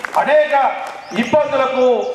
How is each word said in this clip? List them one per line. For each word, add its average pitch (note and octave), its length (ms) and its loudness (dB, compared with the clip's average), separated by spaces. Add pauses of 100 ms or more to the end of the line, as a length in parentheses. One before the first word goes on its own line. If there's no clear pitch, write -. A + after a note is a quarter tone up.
(200)
అనేక D4 340 2 (680)
ఇబ్బందులకు, C4 960 2